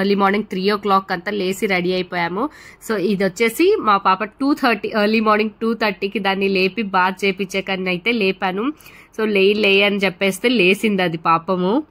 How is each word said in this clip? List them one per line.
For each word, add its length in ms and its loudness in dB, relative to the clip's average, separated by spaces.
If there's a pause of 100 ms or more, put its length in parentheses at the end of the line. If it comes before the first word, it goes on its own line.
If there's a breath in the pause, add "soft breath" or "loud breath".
ఎర్లీ 140 2
మార్నింగ్ 300 2
త్రీ 260 -2
ఓ 60 0
క్లాక్ 360 0
అంతా 180 -6
లేసి 360 -4
రెడీ 260 0
అయిపోయాము. 560 -4 (400 loud breath)
So, 100 -2
ఇది 260 0
వచ్చేసి 560 2
మా 160 2
పాప 280 0
టూ 300 -2
థర్టీ, 380 -2 (100)
ఎర్లీ 180 2
మార్నింగ్ 300 2 (120)
టూ 120 0
థర్టీకి 440 -4
దాన్ని 300 -2
లేపి 340 0
బాత్ 420 0
చేపించే 360 -2
కన్నా 300 -4
అయితే 220 -2
లేపాను. 600 -2 (480 loud breath)
So, 40 0
"లే, 280 4
లే" 300 2
అని 140 2
చెప్పేస్తే 520 -2
లేసింది 540 2
అది 140 -2
పాపము. 760 0